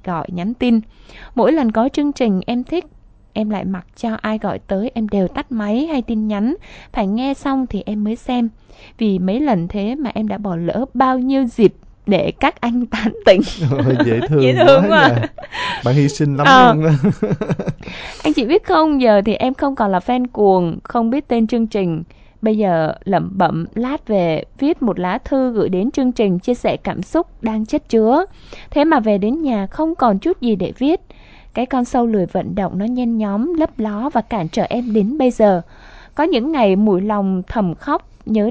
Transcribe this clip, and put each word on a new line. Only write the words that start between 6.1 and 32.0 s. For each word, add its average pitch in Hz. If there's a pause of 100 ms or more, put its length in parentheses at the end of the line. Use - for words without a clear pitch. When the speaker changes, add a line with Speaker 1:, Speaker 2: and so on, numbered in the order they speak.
Speaker 1:
nhắn. 214 (380)
Phải 208
nghe 247
xong 269
thì 196
em 214
mới 214
xem. 240 (480)
Vì 202
mấy 190
lần 214
thế 208
mà 277
em 214
đã 196
bỏ 202
lỡ 175
bao 262
nhiêu 269
dịp 226 (340)
để 180
các -
anh 240
<laughs> 220
tán 220 (120)
tỉnh. 196 (300)
Speaker 2:
Ôi, 131 (100)
dễ 117
thương 147
Speaker 1:
Dễ 127 (120)
thương -
Speaker 2:
quá -
Speaker 1:
quá. 269
Speaker 2:
nhỉ. 120 (580)
Bạn 123
hy 143
sinh 143
lắm 143
Speaker 1:
Ờ. 254
Speaker 2:
luôn 156
đó. 160 (300)
<laughs> 208 (760)
Speaker 1:
Anh 311
chị 262
biết 311
không, 311
giờ 214
thì 220
em 254
không 277
còn 208
là 185
fan 247
cuồng, 185
không 233
biết 285
tên 233
chương 226
trình. 175 (380)
Bây 220
giờ 170 (120)
lẩm 175
bẩm, 165 (100)
lát 254
về 175 (160)
viết 302
một 208
lá 180
thư 262
gửi 202
đến 190
chương 254
trình 202
chia 247
sẻ 208
cảm -
xúc 320 (160)
đang 220
chất -
chứa. 233 (460)
Thế 294
mà 320
về 214
đến 226
nhà 220
không 320
còn 208
chút 339
gì 226
để 185
viết. 311 (540)
Cái 240
con 254
sâu 247